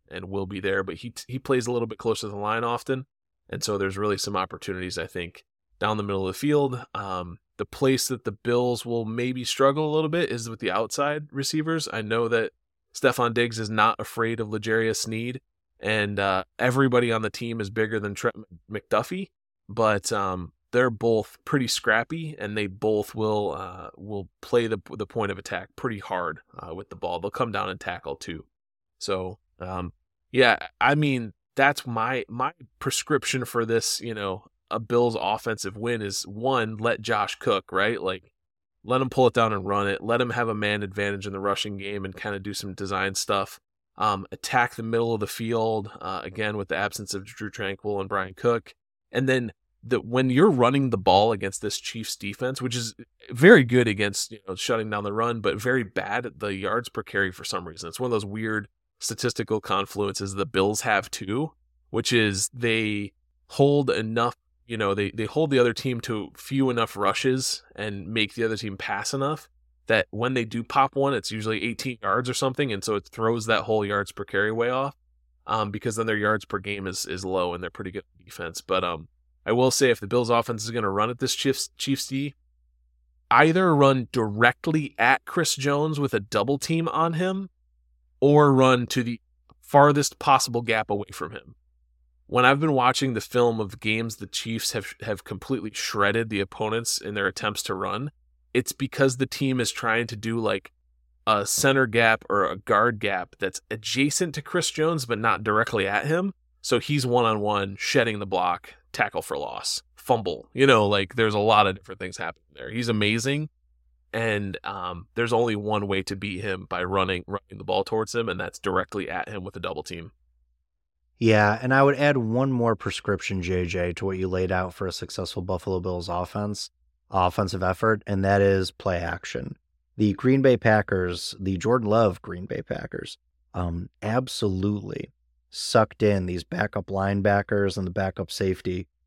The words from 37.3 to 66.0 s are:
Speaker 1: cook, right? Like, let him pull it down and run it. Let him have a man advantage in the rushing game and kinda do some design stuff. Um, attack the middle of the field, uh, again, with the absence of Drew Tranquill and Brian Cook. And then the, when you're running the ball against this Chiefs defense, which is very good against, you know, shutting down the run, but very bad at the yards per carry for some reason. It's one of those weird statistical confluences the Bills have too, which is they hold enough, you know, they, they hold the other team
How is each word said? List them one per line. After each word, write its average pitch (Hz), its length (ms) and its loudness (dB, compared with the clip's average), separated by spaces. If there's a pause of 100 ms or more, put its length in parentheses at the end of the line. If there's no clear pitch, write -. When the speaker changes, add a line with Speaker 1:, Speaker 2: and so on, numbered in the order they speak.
Speaker 1:
cook, - 360 -2
right? 101 300 0
Like, 95 320 -6 (500)
let 127 180 0
him 131 80 -2
pull 127 180 6
it 113 60 4
down 113 200 4
and 95 120 -6
run 101 220 0
it. 98 160 -2
Let 117 160 0
him 120 120 0
have 113 180 -2
a 110 40 -2
man 104 300 -2
advantage 101 420 -4
in 101 60 -8
the 95 80 -6
rushing 101 380 -2
game 98 260 -8
and 95 120 -10
kinda 101 240 -6
do 98 140 -8
some 95 200 -8
design 98 420 -4
stuff. 98 440 -2 (380)
Um, 98 360 0
attack - 420 0
the 113 80 -8
middle 117 300 0
of 107 80 -2
the 104 60 -4
field, 113 640 -2 (120)
uh, 92 240 -6
again, 107 320 -4
with 104 100 -6
the 80 80 -2
absence 101 380 -4
of 98 120 -8
Drew 107 240 -12
Tranquill 101 520 -6
and 95 80 -6
Brian 95 240 -4
Cook. 117 420 -2 (360)
And 135 160 0
then 127 260 0 (300)
the, 117 160 0
when 127 300 0
you're 151 220 6
running 131 380 4
the 113 80 0
ball 98 340 6
against 98 300 -4
this - 180 -4
Chiefs - 360 -8
defense, 127 460 -6
which 123 140 -4
is 117 180 -6 (360)
very 151 340 12
good 123 240 4
against, 101 440 -2
you 110 160 -18
know, 95 80 -6
shutting 110 340 -2
down 104 140 -4
the 101 100 -4
run, 117 260 -2
but 98 180 0
very 123 260 0
bad 101 420 -4
at - 140 -12
the 101 140 -4
yards 98 360 -4
per 110 140 -8
carry 98 280 0
for - 120 -14
some 90 240 -6
reason. 82 200 -12
It's 82 120 -12
one 127 80 -2
of 123 40 0
those 104 140 0
weird 107 420 -4 (320)
statistical 110 640 -2
confluences 98 760 -4
the 98 100 -2
Bills 98 360 0
have 104 300 0
too, 113 420 -6 (360)
which - 220 -2
is 107 420 2
they 110 600 -2 (360)
hold 143 400 4
enough, 113 460 0 (300)
you 117 100 -8
know, 104 180 2
they, 101 180 0
they 110 140 -4
hold 156 260 0
the 131 80 4
other 120 140 6
team 120 280 -4